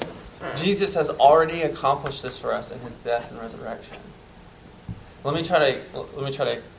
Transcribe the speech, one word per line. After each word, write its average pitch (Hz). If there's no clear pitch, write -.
Jesus 196
has 156
already 160
accomplished 143
this 120
for 120
us -
in 113
his 120
death 117
and 120
resurrection. 113
Let 143
me 165
try 160
to, -
let 135
me 135
try 123
to 117